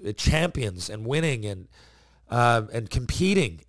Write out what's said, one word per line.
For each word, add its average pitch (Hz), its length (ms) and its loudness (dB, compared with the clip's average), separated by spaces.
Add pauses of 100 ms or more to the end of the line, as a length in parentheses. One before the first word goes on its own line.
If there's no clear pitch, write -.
uh, 104 60 -4
champions 117 800 0
and 107 160 -10
winning 139 400 0
and, 95 220 -8 (600)
uh, 117 340 4 (100)
and 113 180 -6
competing 139 800 0